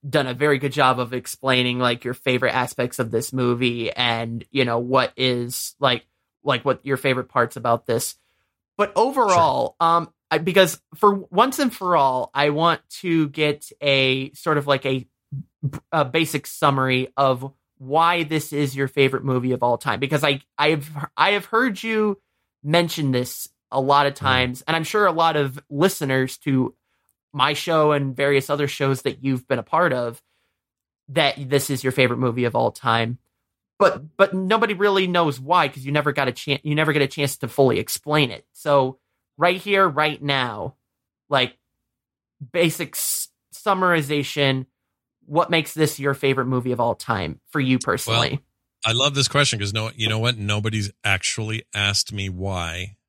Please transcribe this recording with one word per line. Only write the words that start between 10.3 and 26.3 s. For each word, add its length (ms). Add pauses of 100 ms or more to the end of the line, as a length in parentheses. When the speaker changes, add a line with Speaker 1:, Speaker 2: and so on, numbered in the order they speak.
Speaker 1:
I, 80
because 420 (140)
for 200
once 440
and 160
for 220
all, 380
I 160
want 300 (200)
to 300
get 400 (100)
a 540
sort 240
of, 100
like, 180
a, 200 (840)
a 140
basic 420
summary 680
of 360 (260)
why 440
this 300
is 240
your 120
favorite 360
movie 280
of 100
all 160
time, 220
because 220
I, 180 (160)
I've, 320 (280)
I 160
have 140
heard 360
you 380 (420)
mention 500
this 360 (220)
a 100
lot 260
of 80
Speaker 2:
Mm. 20
Speaker 1:
times, 500
and 100
I'm 80
sure 220
a 60
lot 240
of 220 (100)
listeners 720